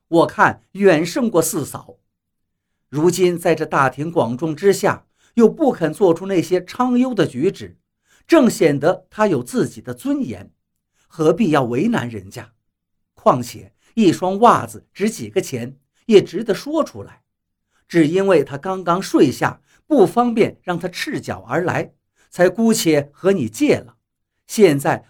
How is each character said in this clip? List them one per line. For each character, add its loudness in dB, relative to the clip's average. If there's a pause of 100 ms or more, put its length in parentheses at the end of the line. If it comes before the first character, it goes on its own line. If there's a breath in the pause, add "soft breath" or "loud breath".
我 2
看 0
远 2
胜 -4
过 0
四 -4
嫂。 -16 (920)
如 0
今 0
在 0
这 -4
大 0
庭 -8
广 -2
众 -6
之 2
下， -2 (260)
又 6
不 0
肯 -4
做 2
出 -10
那 -2
些 -2
昌 -2
优 0
的 0
举 -4
止， -14 (480)
正 4
显 2
得 -2
她 0
有 -2
自 -4
己 -16
的 -12
尊 -6
严， -14 (540)
何 0
必 0
要 2
为 -2
难 -4
人 -14
家？ -20 (600)
况 0
且 -18 (220)
一 4
双 -4
袜 4
子 -16
值 -2
几 -10
个 -4
钱， -10 (280)
也 8
值 -8
得 -4
说 -4
出 -14
来。 -20 (640)
只 2
因 0
为 4
她 -10
刚 -8
刚 -2
睡 2
下， -4 (260)
不 4
方 0
便 -2
让 -6
她 -8
赤 -8
脚 -10
而 -4
来， -4 (360)
才 2
姑 0
且 0
和 0
你 -4
借 0
了。 -10 (500)
现 2
在 -4